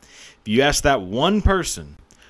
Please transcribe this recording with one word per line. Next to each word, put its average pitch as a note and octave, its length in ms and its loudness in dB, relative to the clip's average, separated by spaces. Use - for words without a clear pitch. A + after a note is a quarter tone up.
If - 480 -18
you A2 120 2
ask C#3+ 220 0
that C#3 180 2
one C#3 400 0
person, D#3 540 -2